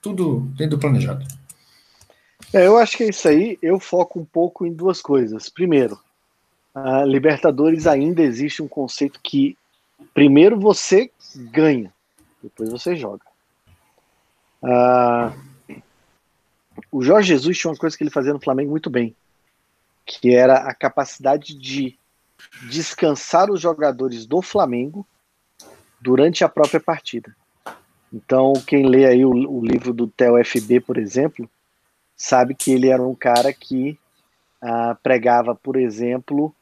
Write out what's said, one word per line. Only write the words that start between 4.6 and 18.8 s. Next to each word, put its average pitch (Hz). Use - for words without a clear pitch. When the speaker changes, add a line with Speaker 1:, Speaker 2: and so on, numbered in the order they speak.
Speaker 2:
em 170
duas 175
coisas. 117
Primeiro, 135
a 135
Libertadores 147
ainda 160
existe 139
um 147
conceito 139
que 139
primeiro 151
você 208
ganha, 127
depois 110
você 170
joga. 107
Ah, 123
o 131
Jorge 185
Jesus 156
tinha 165
uma 147
coisa 160
que -
ele 147
fazia 139
no 143
Flamengo 143
muito 156